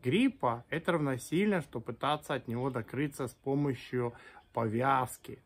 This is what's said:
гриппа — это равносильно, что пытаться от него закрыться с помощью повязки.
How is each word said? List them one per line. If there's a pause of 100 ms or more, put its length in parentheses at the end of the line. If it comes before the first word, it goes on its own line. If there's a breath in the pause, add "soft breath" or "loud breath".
гриппа —
это
равносильно,
что
пытаться
от
него
закрыться
с
помощью (400 loud breath)
повязки.